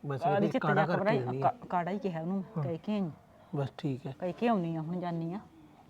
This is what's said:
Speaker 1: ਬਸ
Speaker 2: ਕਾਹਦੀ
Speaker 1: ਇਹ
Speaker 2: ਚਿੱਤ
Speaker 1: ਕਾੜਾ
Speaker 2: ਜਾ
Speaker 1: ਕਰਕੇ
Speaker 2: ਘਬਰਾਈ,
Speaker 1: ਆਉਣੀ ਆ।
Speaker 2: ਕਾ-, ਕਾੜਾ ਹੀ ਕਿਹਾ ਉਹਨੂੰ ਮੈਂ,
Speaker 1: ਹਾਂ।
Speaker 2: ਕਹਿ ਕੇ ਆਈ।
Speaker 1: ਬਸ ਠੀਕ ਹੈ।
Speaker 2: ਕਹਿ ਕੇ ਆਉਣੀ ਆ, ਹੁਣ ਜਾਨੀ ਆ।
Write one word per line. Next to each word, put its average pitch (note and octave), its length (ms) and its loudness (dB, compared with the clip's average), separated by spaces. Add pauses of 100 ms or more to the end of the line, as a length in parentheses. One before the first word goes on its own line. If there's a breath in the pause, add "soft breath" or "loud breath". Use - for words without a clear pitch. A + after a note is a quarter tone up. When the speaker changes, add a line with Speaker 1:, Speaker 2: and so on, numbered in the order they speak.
Speaker 1:
ਬਸ C#3 180 -4
Speaker 2:
ਕਾਹਦੀ G3+ 240 4
Speaker 1:
ਇਹ - 60 2
Speaker 2:
ਚਿੱਤ C4 100 0
Speaker 1:
ਕਾੜਾ D3+ 140 4
Speaker 2:
ਜਾ D3+ 100 6
Speaker 1:
ਕਰਕੇ F3 140 2
Speaker 2:
ਘਬਰਾਈ, F#3+ 180 4
Speaker 1:
ਆਉਣੀ B2+ 240 -2
ਆ। - 0 -
Speaker 2:
ਕਾ-, - 280 0
ਕਾੜਾ F3 220 0
ਹੀ G3+ 80 -2
ਕਿਹਾ E3 220 -4
ਉਹਨੂੰ F3+ 160 -2
ਮੈਂ, F#3+ 60 -2 (120)
Speaker 1:
ਹਾਂ। D#3+ 80 0
Speaker 2:
ਕਹਿ D#3+ 140 -2
ਕੇ G#3+ 160 -4
ਆਈ। G3 160 0 (460)
Speaker 1:
ਬਸ C#3 220 -2
ਠੀਕ C3+ 300 -4
ਹੈ। C3+ 120 -8
Speaker 2:
ਕਹਿ F3+ 140 -4
ਕੇ A#3 140 0
ਆਉਣੀ F3 280 2
ਆ, D#3+ 60 -4
ਹੁਣ E3+ 180 -4
ਜਾਨੀ E3+ 340 -4
ਆ। G#3 60 -6 (500)